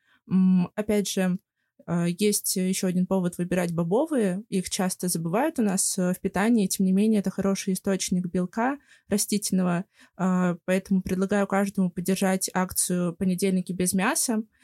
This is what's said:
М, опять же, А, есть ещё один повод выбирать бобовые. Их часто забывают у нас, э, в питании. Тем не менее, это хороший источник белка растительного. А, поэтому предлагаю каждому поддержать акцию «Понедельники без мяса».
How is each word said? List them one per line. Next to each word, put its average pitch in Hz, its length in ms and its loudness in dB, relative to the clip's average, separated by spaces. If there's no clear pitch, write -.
М, 185 480 4
опять 208 340 0
же, 185 280 0
А, 170 200 0
есть 208 500 0
ещё 185 300 0
один 180 200 0
повод 180 300 0
выбирать 180 360 -2
бобовые. 202 760 0
Их 185 200 -2
часто 185 380 -2
забывают 185 520 0
у 233 40 2
нас, 196 360 0
э, 180 140 2
в - 60 -6
питании. 202 480 2
Тем - 180 0
не 185 80 2
менее, 214 280 4
это 190 100 -2
хороший 196 420 -2
источник 185 540 -2
белка 226 500 -2
растительного. 185 760 0
А, 180 480 2
поэтому 190 360 0
предлагаю 196 460 0
каждому 196 440 0
поддержать 190 640 0
акцию 180 640 -2
«Понедельники 185 580 0
без 180 200 -2
мяса». 220 500 0